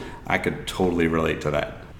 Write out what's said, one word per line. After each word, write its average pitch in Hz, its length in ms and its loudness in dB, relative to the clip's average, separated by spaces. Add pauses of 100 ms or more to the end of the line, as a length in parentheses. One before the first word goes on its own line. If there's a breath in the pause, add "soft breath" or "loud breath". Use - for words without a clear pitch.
(260 loud breath)
I 92 120 2
could 78 280 -2
totally 87 400 2
relate 80 360 2
to 76 80 0
that. - 260 -2 (240 loud breath)